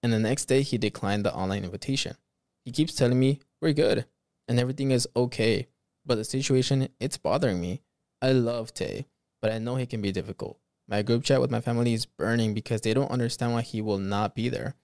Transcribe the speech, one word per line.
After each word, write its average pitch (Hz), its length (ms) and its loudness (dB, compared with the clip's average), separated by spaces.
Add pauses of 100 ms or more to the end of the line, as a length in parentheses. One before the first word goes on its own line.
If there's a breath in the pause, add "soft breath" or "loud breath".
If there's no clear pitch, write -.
And 117 100 2
the 110 60 2
next 113 260 0
day, 131 160 4
he 139 160 -2
declined 104 480 0
the 101 100 0
online 95 300 -2
invitation. 113 540 -4 (480)
He 123 40 -10
keeps - 240 0
telling 127 240 4
me, 135 220 4 (220)
"We're 156 100 2
good, - 320 2 (420)
and 120 140 2
everything 135 300 -2
is 123 260 2
okay, 117 520 0 (360)
but 120 120 0
the 110 80 -4
situation, 131 680 2 (100)
it's - 160 -4
bothering 101 460 0
me." 90 180 -4 (420)
I 131 100 4
love 117 400 0
Tay, 62 340 -6 (360)
but 110 100 0
I 113 60 -4
know 120 180 -4
he 127 80 -2
can 120 160 -6
be 101 100 0
difficult. - 480 -8 (300)
My 104 140 0
group 117 200 2
chat 135 160 4
with 127 120 2
my 113 100 0
family 120 320 0
is 113 140 -2
burning 110 480 0
because 107 260 -2
they 113 140 0
don't - 160 0
understand 120 420 -2
why 117 80 0
he 110 220 -4
will 104 160 0
not 101 360 -2
be 113 140 -2
there. - 340 -6